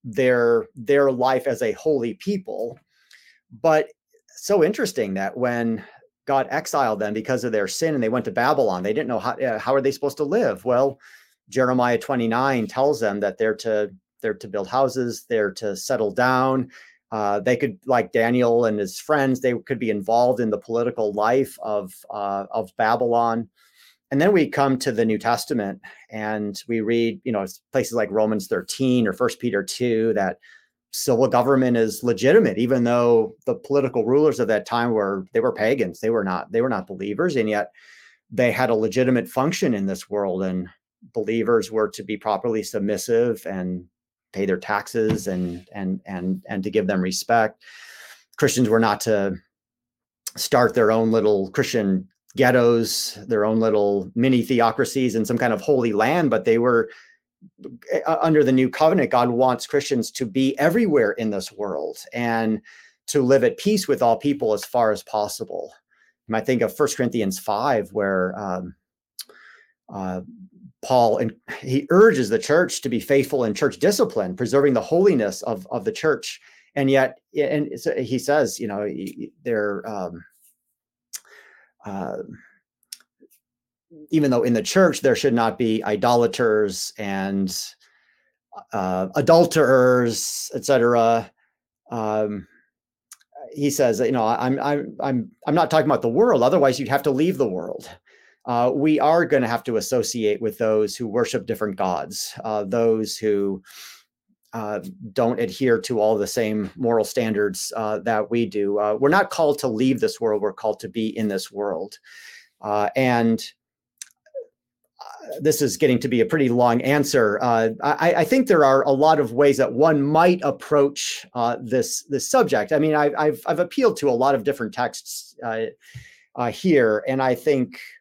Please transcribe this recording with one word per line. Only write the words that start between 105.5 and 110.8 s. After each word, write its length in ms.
to 200
all 160
the 100
same 500
moral 280
standards, 720
uh, 240
that 300
we 160
do. 320
Uh, 220
we're 80
not 220
called 280
to 100
leave 320
this 200
world. 220
We're 100
called 280